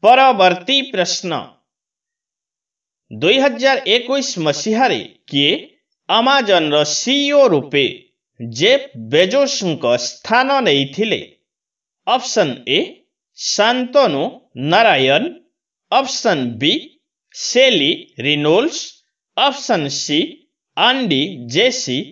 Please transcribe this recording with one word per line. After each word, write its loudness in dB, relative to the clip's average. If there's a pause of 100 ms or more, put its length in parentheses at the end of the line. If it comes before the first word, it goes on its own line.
ପରବର୍ତ୍ତୀ 4 (140)
ପ୍ରଶ୍ନ, -4 (1700)
ଦୁଇ 0
ହଜାର 0
ଏକୋଇଶ -2
ମସିହାରେ 0 (280)
କିଏ 4 (560)
ଆମାଜନର 2 (120)
ସିଇଓ 0
ରୂପେ 0 (560)
ଜେଫ୍ -2 (240)
ବେଜୋସଙ୍କ 0 (160)
ସ୍ଥାନ -4 (120)
ନେଇଥିଲେ? -2 (840)
ଅପସନ୍ 0 (120)
ଏ 2 (580)
ଶାନ୍ତନୁ 0 (460)
ନାରାୟଣ, 4 (720)
ଅପସନ୍ 0
ବି 0 (600)
ସେଲି 2 (260)
ରିନୋଲ୍ଡସ, 0 (540)
ଅପସନ୍ -2
ସି -2 (560)
ଆଣ୍ଡି 0 (300)
ଜେସି -2 (140)